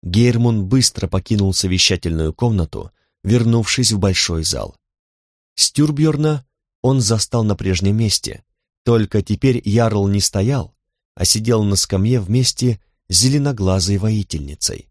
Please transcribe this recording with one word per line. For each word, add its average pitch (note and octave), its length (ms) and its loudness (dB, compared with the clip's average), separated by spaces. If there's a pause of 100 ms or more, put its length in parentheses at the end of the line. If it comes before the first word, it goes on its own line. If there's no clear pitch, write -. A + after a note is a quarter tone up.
Гейрмун A2+ 640 2
быстро A#2 420 0
покинул F#2+ 440 0
совещательную E2+ 800 -2
комнату, F#2 600 -4 (320)
вернувшись A#2 680 2
в G#2 60 -2
большой F2+ 460 0
зал. G#1+ 320 -6 (800)
Стюрбьерна D3+ 880 0 (360)
он C3 180 2
застал A2+ 420 0
на G#2 140 0
прежнем F#2+ 400 0
месте, - 480 -2 (400)
только A2 380 2
теперь A#2+ 420 0
Ярл G#2+ 420 2
не G2+ 140 0
стоял, G#2+ 560 -2 (400)
а - 80 -2
сидел A2 400 2
на G2+ 100 2
скамье G#2 460 0
вместе A#2+ 600 0 (280)
с F#2 80 -2
зеленоглазой G2+ 840 0
воительницей. F#2 920 -6